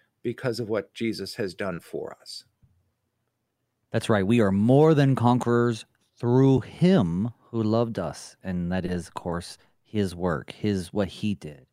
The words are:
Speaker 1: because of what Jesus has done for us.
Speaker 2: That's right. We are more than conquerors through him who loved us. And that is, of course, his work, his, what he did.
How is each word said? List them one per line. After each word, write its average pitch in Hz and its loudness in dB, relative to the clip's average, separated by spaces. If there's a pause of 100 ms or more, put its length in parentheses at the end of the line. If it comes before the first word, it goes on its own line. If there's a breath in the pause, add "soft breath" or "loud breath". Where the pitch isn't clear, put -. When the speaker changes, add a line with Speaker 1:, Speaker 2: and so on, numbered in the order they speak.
(220 soft breath)
Speaker 1:
because 120 -4
of 110 -6
what 107 -4
Jesus 98 -6
has 101 -6
done 90 -6
for - -12
us. - -20 (1500)
Speaker 2:
That's 113 -2
right. 104 4
We 117 4
are 98 2
more 131 6
than 139 4
conquerors 120 2 (320)
through 131 4
him 113 2 (200)
who 113 -2
loved 113 0
us. - -10
And 90 -4
that 90 -2
is, 90 -6
of - -20
course, - -8 (240)
his 98 -4
work, 85 -4
his, 98 -4
what 98 -2
he 104 -6
did. - -14